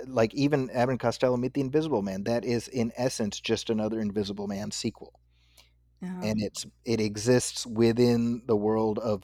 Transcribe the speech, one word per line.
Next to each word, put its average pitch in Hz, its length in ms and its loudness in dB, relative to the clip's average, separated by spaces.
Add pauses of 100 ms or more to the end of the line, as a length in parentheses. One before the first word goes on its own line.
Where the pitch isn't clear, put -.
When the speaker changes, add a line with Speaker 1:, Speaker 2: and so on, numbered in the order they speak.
Speaker 1:
like, 127 280 2
even 139 360 2
Abbott 123 220 2
and 120 80 -2
Costello 123 360 2
Meet 123 180 -2
the 143 60 0
Invisible 135 420 0
Man, 98 220 -4
that 117 200 0
is, 120 240 -2
in 117 280 -2
essence, 120 440 -2
just - 300 -2
another 110 300 -2
Invisible 101 480 -4
Man 104 220 -6
sequel. - 500 -8 (840)
Speaker 2:
Oh. - 20 -8 (160)
Speaker 1:
And 107 200 -2
it's, - 240 -8 (180)
it 117 160 0
exists 107 680 0
within 117 800 4
the 113 100 4
world 110 420 2
of 107 260 -2